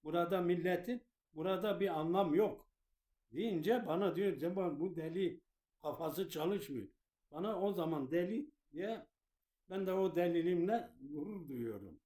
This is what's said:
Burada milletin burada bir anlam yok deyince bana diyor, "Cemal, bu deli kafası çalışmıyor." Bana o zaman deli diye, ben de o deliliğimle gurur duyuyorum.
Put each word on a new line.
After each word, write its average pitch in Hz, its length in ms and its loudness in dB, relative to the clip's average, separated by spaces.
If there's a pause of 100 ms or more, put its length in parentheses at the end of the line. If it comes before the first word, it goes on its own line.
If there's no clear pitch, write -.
Burada 170 380 2
milletin 180 600 0 (320)
burada 190 460 0
bir 170 200 2
anlam 165 340 2
yok 208 340 2 (640)
deyince 196 540 0
bana 170 300 2
diyor, 190 200 2
"Cemal, 170 440 -2
bu 175 160 -2
deli 165 440 -2 (420)
kafası 160 460 -4
çalışmıyor." 151 600 -2 (420)
Bana 185 300 -4
o 196 120 2
zaman 160 380 -2
deli 190 400 0 (220)
diye, 196 340 -6 (640)
ben 190 160 -2
de 185 60 0
o 190 240 2
deliliğimle 175 760 2 (100)
gurur 151 480 -8
duyuyorum. 110 580 -6